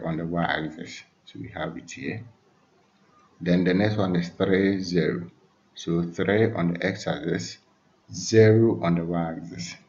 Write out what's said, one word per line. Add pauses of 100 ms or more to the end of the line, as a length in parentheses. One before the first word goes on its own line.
on
the
y-axis. (200)
So
we
have
it
here. (1160)
Then
the
next
one
is
three,
zero. (420)
So
three
on
the
x-axis, (540)
zero
on
the
y-axis. (140)